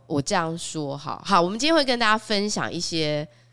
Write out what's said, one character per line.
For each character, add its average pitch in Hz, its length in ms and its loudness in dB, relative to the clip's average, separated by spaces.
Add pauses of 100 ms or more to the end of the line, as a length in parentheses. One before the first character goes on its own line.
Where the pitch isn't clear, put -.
我 143 140 0
这 202 140 -2
样 165 220 -2
说？ 147 400 -6
好， 143 280 -10
好， 180 160 6
我 175 60 4
们 202 100 -4
今 277 100 0
天 330 60 4
会 302 120 4
跟 247 120 0
大 240 80 2
家 214 120 4
分 208 320 -2
享 139 220 -4
一 147 60 -6
些 156 480 -2 (280)